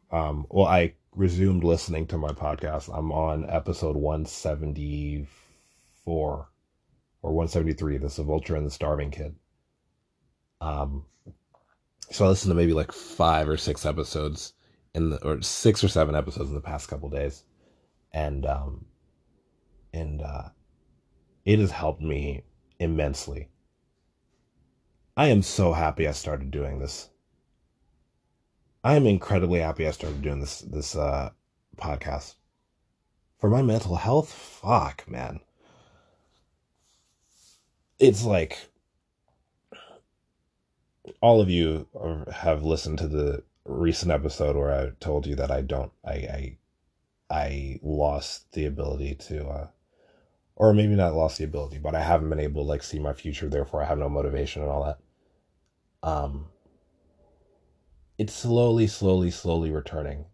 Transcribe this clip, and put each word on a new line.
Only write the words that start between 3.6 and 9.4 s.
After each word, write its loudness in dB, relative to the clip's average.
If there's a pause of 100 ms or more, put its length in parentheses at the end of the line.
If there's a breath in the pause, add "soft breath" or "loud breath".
one -2
seventy-four -6 (1900)
or -4
one 2
seventy-three. -2
This -4
is -12
The -4
Vulture -2
and -2
the -4
Starving -4
Kid. -10 (1200)